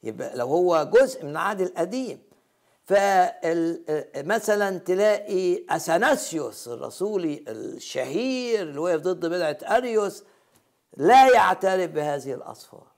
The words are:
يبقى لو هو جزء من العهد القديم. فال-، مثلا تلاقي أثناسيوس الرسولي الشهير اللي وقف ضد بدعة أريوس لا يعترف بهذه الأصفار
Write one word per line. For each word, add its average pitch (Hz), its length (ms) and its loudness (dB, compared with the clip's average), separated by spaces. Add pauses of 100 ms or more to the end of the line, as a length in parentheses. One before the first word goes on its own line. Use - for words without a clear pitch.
يبقى 113 340 -10
لو 123 100 -4
هو 160 480 2
جزء 254 300 4
من 143 60 -10
العهد 185 300 -4
القديم. 185 600 -6 (640)
فال-، 175 920 2 (380)
مثلا 202 640 -2
تلاقي 185 920 0
أثناسيوس 160 1000 -2
الرسولي 147 800 -6
الشهير 208 1120 -4
اللي 147 160 -8
وقف 165 220 0
ضد 170 260 -2
بدعة 170 500 -2
أريوس 226 480 -2 (720)
لا 247 380 8
يعترف 190 560 2
بهذه 143 440 -4
الأصفار - 520 -18 (120)